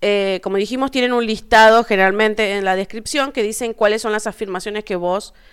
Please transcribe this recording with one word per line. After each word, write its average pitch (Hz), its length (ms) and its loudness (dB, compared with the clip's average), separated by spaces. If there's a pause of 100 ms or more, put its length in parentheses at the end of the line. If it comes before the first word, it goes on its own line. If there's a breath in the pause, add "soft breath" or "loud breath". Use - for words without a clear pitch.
eh, 196 400 0
como 190 160 -4
dijimos, 254 320 -4
tienen 247 220 0
un 240 120 0
listado 220 600 6
generalmente 208 720 0
en 196 80 -4
la 190 120 0
descripción 233 560 -6
que 247 100 -4
dicen 226 300 -4
cuáles 220 300 0
son 220 100 -4
las 214 140 -4
afirmaciones 208 580 -8
que 190 120 -6
vos, 180 360 -4 (200 soft breath)